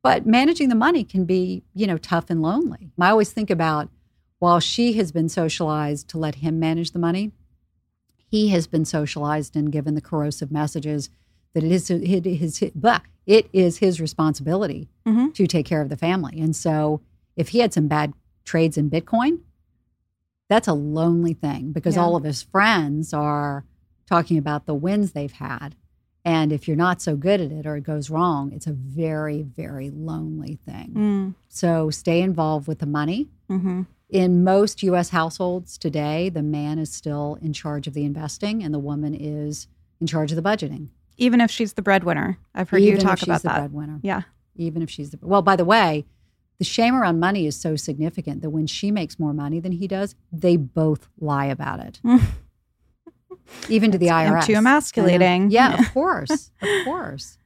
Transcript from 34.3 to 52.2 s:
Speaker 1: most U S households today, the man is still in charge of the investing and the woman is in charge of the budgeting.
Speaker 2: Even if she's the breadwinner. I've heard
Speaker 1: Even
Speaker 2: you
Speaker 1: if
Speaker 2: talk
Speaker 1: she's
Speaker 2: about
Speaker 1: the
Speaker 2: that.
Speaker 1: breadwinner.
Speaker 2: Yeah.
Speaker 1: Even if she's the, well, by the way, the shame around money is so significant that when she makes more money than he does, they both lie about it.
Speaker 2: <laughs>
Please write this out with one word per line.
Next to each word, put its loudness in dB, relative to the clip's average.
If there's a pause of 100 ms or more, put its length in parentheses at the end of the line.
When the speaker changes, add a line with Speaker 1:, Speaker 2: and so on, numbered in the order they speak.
Speaker 1:
most 2
U 2
S 0
households -4
today, -2
the -4
man -4
is -6
still -6
in -4
charge -8
of -10
the -4
investing -6
and -4
the -4
woman -4
is -8 (340)
in -2
charge -2
of -2
the -4
budgeting. -4 (280)
Speaker 2:
Even 4
if 4
she's -4
the -6
breadwinner. 0 (160)
I've -4
heard 4
Speaker 1:
Even 8
Speaker 2:
you 2
Speaker 1:
if 2
Speaker 2:
talk 2
Speaker 1:
she's -4
Speaker 2:
about 0
Speaker 1:
the -4
Speaker 2:
that. 0
Speaker 1:
breadwinner. -8
Speaker 2:
Yeah. -2 (320)
Speaker 1:
Even -6
if -6
she's -12
the, -18
well, 2
by 4
the 2
way, 4 (520)
the -4
shame 2
around 2
money 0
is -4
so -4
significant -6
that -6
when -2
she -4
makes -4
more 0
money -4
than -6
he -4
does, -4 (180)
they 4
both 0 (120)
lie -2
about -4
it. -16
Speaker 2:
<laughs> 0 (1600)